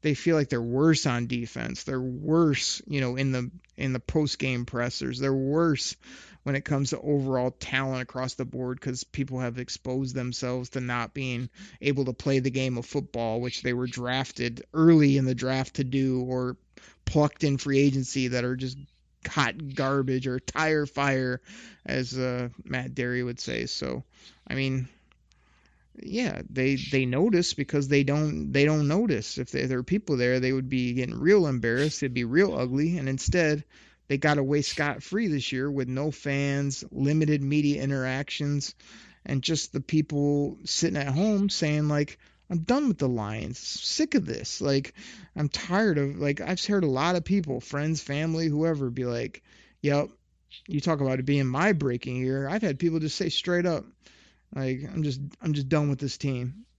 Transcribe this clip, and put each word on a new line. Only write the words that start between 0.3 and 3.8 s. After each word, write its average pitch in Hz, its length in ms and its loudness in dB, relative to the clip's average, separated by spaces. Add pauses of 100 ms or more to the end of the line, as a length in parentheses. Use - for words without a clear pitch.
like 147 140 2
they're 120 120 0
worse 143 460 4
on 120 180 0
defense. 120 580 -6
They're 131 160 -4
worse, 147 840 2
you 143 160 -2
know, 127 140 0
in 135 160 0
the, 127 180 -2 (280)
in 131 160 -2